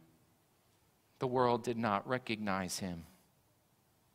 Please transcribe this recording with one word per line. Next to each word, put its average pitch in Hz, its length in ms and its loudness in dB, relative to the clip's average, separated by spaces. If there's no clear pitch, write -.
the - 80 -4
world 123 380 4
did 117 160 -2
not 107 280 2
recognize 107 720 -2
him." 87 300 -6